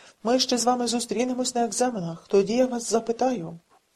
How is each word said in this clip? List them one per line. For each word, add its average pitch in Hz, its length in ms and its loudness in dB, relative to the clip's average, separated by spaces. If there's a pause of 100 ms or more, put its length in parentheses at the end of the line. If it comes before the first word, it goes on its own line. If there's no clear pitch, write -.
(220)
ми 247 160 2
ще 247 200 0
з 226 60 -2
вами 247 220 2
зустрінемось 247 680 -2
на 240 100 2
екзаменах, 202 640 -2
тоді 196 280 4
я 254 100 4
вас 240 240 -4
запитаю. 226 680 0 (380)